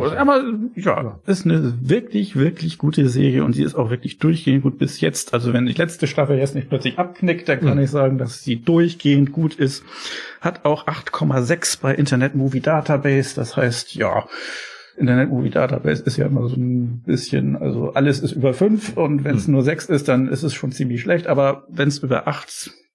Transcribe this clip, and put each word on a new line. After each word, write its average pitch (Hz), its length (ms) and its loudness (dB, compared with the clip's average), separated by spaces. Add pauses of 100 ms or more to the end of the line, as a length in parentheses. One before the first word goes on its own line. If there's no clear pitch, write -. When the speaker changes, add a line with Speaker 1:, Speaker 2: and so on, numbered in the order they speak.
Speaker 1:
welche. 143 200 -2
Speaker 2:
aber 277 220 4 (320)
ja, 180 280 0
Speaker 1:
Ja. 110 240 -8
Speaker 2:
ist 190 200 0
eine 160 260 2 (160)
wirklich, 208 480 0
wirklich 160 420 0
gute 147 300 4
Serie 135 360 4
und 123 100 2
sie 139 80 2
ist - 120 0
auch 117 160 0
wirklich - 280 -6
durchgehend 151 440 2
gut 131 160 -8
bis 139 220 -2
jetzt. - 340 -2
Also 120 180 0
wenn 123 140 2
die 120 60 0
letzte 165 340 -2
Staffel 139 320 0
jetzt 135 160 0
nicht 135 140 -6
plötzlich 127 300 -2
abknickt, 175 500 -2
dann 139 120 0
kann 143 180 4
Speaker 1:
Hm. 139 60 4
Speaker 2:
ich 139 60 0
sagen, 135 280 2
dass 120 240 -6
sie 120 200 -2
durchgehend 165 720 4
gut 160 220 0
ist. 139 300 -2 (560)
Hat 170 240 -6
auch 151 220 0
acht - 260 -6
Komma 135 300 0
sechs 165 340 -2
bei - 180 0
Internet 139 400 2
Movie 135 260 0
Database. 143 760 0
Das 123 200 -6
heißt, - 380 -2
ja, 107 320 -2 (720)
Internet 127 340 2
Movie 127 200 0
Database 127 520 0
ist - 160 -2
ja - 80 2
immer 123 220 0
so 127 80 -4
ein 123 500 -2
bisschen, 139 500 0
also - 380 -4
alles 139 260 2
ist - 120 -4
über 139 200 0
fünf 208 460 0
und 147 260 0
wenn's 131 220 0
Speaker 1:
Hm. 147 80 4
Speaker 2:
nur 135 80 4
sechs 156 240 0
ist, 143 220 0
dann 131 200 2
ist - 140 -2
es 147 100 -2
schon 135 200 -6
ziemlich 123 280 -2
schlecht. 175 260 0
Aber 139 440 0
wenn's 143 280 0
über - 300 -2
acht - 420 -8 (240)